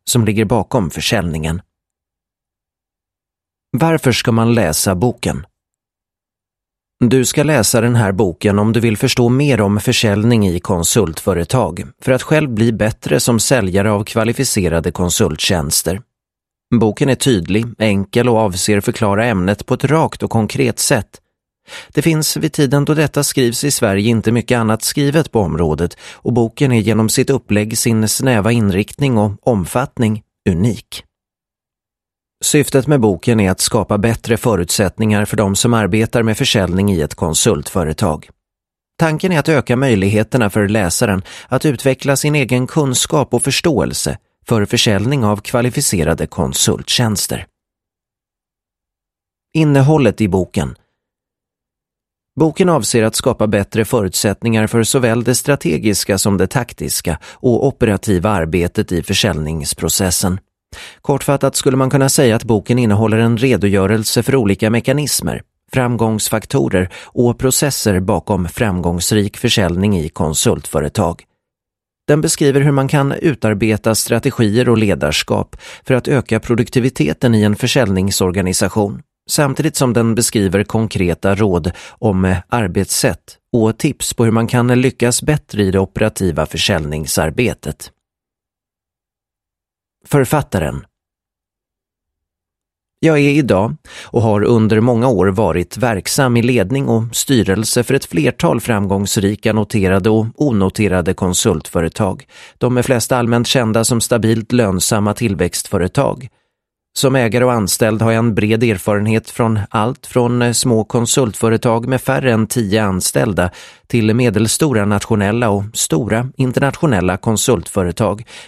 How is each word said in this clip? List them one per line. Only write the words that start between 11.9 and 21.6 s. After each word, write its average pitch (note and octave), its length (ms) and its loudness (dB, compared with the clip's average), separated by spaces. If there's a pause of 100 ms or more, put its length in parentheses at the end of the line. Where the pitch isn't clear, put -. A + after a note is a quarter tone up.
för C3 120 0
att B2+ 100 0
själv D#3 280 0
bli A2+ 220 0
bättre A2 480 -2
som A#2 200 2
säljare G2 500 0
av G#2 140 0
kvalificerade G2+ 880 -2
konsulttjänster. F2 1120 -2 (720)
Boken A2+ 340 2
är B2+ 60 2
tydlig, G#2+ 520 0 (120)
enkel G#2+ 500 0
och A#2 80 4
avser G2+ 440 0
förklara G#2+ 460 0
ämnet G2 400 -2
på B2+ 80 0
ett B2 100 -6
rakt D3 380 0
och G#2 80 -4
konkret A2+ 480 -2
sätt. - 420 -4 (680)